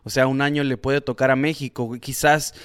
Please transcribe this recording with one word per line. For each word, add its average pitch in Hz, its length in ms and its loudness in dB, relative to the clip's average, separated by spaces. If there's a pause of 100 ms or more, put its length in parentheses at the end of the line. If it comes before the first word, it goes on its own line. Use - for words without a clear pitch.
O 110 60 -12
sea, 131 160 2
un 135 160 0
año 143 220 0
le 131 120 -2
puede 135 260 -2
tocar 131 280 0
a 131 60 4
México, 131 640 -4
quizás 151 640 0